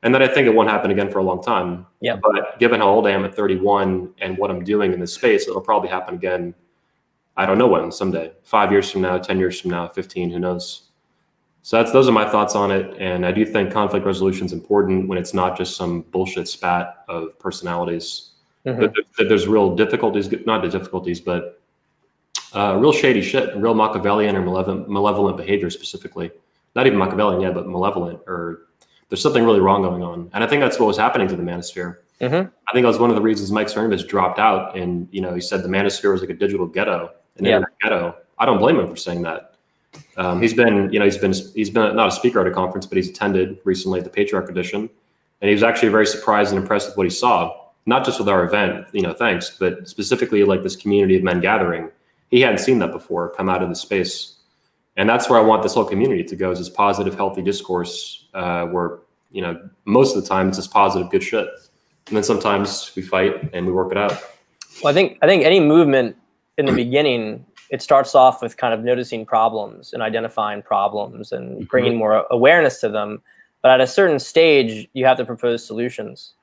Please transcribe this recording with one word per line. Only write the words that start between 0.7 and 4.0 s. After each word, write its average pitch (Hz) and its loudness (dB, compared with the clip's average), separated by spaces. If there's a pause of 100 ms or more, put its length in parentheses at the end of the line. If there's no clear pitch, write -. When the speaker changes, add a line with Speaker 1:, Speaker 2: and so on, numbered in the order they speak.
Speaker 1:
again 98 0
for 101 -4
a 95 0
long 92 -2
time. 90 -4 (160)
Speaker 2:
Yeah. 117 -2
Speaker 1:
But 104 0
given 117 4
how 101 4
old 104 4
I 101 4
am 95 0
at 95 -8
thirty-one 95 0 (100)